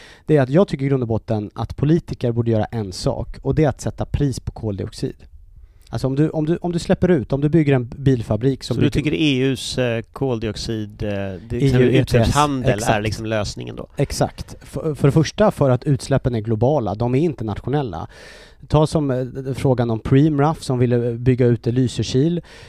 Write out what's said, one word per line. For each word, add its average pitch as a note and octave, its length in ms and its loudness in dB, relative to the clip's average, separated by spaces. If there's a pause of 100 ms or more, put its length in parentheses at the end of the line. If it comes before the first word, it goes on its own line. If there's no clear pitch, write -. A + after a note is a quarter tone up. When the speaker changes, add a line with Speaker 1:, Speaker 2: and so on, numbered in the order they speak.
(260)
Speaker 1:
det D#3 100 4
är C#3+ 60 6
att B2+ 80 -2
jag F3+ 180 4
tycker C3+ 160 -6
i C3+ 40 0
grund C3+ 140 0
och A2+ 60 -4
botten G#2+ 460 -2
att - 220 -8
politiker C#3+ 560 0
borde A#2 180 0
göra A2 140 2
en G#2 280 -6
sak, - 500 -6
och C3 120 -2
det D#3 100 4
är D3 40 4
att - 120 -4
sätta - 260 -6
pris C#3+ 340 -2
på - 120 -10
koldioxid. G2 640 -8 (760)
Alltså A#2 160 -4
om C3+ 100 -2
du, D3+ 140 2
om D#3 160 -2
du, E3+ 100 0
om F3 160 -4
du E3+ 60 -2
släpper F#3 300 0
ut, D#3+ 240 0
om C#3 80 -2
du D3 80 2
bygger D3 260 4
en B2 140 0
bilfabrik B2+ 760 0
som B2 100 -4
Speaker 2:
Så A2+ 60 -2
du D3 100 4
Speaker 1:
bygger D3+ 200 -2
Speaker 2:
tycker D#3+ 60 -2
E D3 220 2
U:s, C3 400 -2
eh, A#2 240 -2 (100)
koldioxid, A2 880 -6
eh, G#2+ 60 -4 (400)
det, A#2+ 140 -2
Speaker 1:
E C3 160 4
U, B2 120 6
Speaker 2:
utsläppshandel B2+ 800 4
Speaker 1:
E - 20 6
T G2+ 60 0
S, A2+ 100 -2
Speaker 2:
är A#2 40 4
Speaker 1:
exakt. G#2 100 0
Speaker 2:
liksom A2 240 -4
lösningen A2+ 500 -4
då? A#2 100 -12 (100)
Speaker 1:
Exakt. - 640 -4
För, - 340 -6
för C#3+ 140 2
det C3 40 4
första F#3 380 2
för C#3 200 2
att B2 140 2
utsläppen C3 500 0
är A2+ 60 -2
globala, A2 540 0
de A#2 200 -2
är C3 40 4
internationella. A#2 880 -2 (600)
Ta D3+ 180 4
som, D3 240 0
eh, C3 440 -4
frågan A#2+ 360 2
om A2 100 -2
Preemraff D3 640 2
som B2+ 160 -2
ville A#2+ 340 2
bygga B2 340 2
ut A#2+ 200 2
i A#2 60 0
Lysekil. C3 680 0 (280)